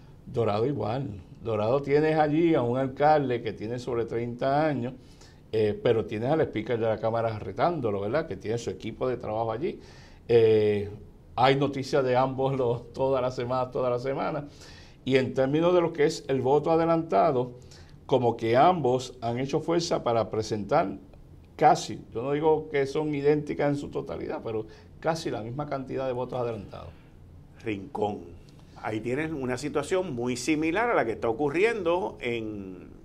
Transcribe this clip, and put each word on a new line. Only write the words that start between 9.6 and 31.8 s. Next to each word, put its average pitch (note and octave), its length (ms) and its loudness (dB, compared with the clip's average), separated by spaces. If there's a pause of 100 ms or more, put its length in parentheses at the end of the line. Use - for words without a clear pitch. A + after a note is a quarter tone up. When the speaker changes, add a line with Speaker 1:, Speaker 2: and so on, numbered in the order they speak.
Speaker 1:
Eh, A2 600 6 (460)
hay C3+ 200 6
noticias C#3 480 0
de B2+ 120 2
ambos C3+ 400 2
los, A#2 380 -2
toda C3+ 280 0
la B2+ 100 0
semana, B2+ 400 -4
toda B2+ 180 -2
la B2 100 0
semana. C#3+ 480 -4 (560)
Y C3 120 2
en B2 180 2
términos D3+ 400 2
de F3 80 6
lo E3 120 0
que C#3+ 120 4
es D#3 220 -2
el C3+ 140 0
voto D3 300 4
adelantado, E3 840 2 (520)
como A#2+ 320 2
que A#2 180 2
ambos C3 680 4
han A#2+ 180 -2
hecho C#3 220 -2
fuerza E3 420 0
para A2+ 260 2
presentar A2 680 -2 (580)
casi, D#3 460 4 (120)
yo A2 80 -6
no C3+ 120 -4
digo D3+ 360 2
que C#3 160 0
son D3+ 300 -2
idénticas D3 540 2
en C#3+ 80 0
su - 120 -8
totalidad, D#3 540 -8
pero A2 220 -4 (340)
casi D#3+ 320 -4
la A#2 100 -6
misma B2+ 260 -6
cantidad C3+ 380 -6
de C3 80 -2
votos B2+ 260 -6
adelantados. G2+ 500 -6 (720)
Speaker 2:
Rincón. G#2 560 -4 (640)
Ahí A2 160 -4
tienes C3 320 -4
una C3 260 -4
situación D3+ 560 -2
muy B2 220 -2
similar D#3+ 540 0
a A3 60 2
la C#3 100 2
que A2+ 60 -2
está G#2 180 -2
ocurriendo F3 880 0